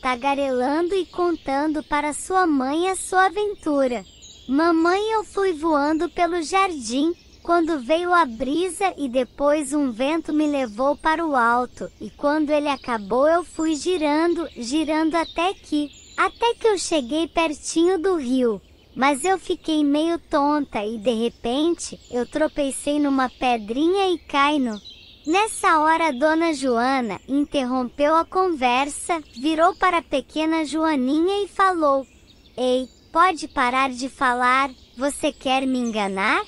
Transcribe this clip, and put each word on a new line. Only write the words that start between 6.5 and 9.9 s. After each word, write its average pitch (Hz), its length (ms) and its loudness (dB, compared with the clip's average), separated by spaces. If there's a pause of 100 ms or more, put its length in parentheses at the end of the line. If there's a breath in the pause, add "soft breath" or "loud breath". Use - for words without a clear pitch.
quando 339 340 2
veio 320 340 0
a 339 140 4
brisa 320 720 -4
e 285 100 -4
depois 277 680 0
um 285 180 0